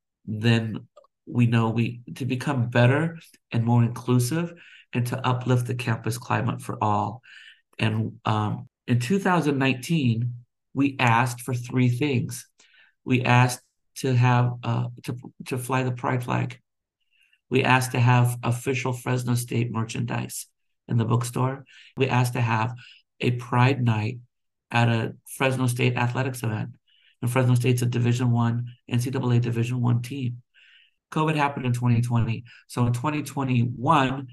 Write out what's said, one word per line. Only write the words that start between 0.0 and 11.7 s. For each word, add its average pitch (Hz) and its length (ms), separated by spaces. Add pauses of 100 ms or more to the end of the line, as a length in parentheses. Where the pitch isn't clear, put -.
than 110 640 (380)
we 120 220
know 113 220
we, 113 320 (140)
to 131 100
become 127 440
better 147 480 (340)
and 117 120
more 117 200
inclusive 123 720 (400)
and 123 140
to 127 200
uplift 123 380
the 120 100
campus 113 420
climate 110 440
for - 220
all. 104 380 (580)
And, 110 460
um, 107 420 (200)
in 123 120
two 196 200
thousand 165 380
nineteen, 127 760 (400)
we 139 260
asked 123 420
for 131 120
three 123 340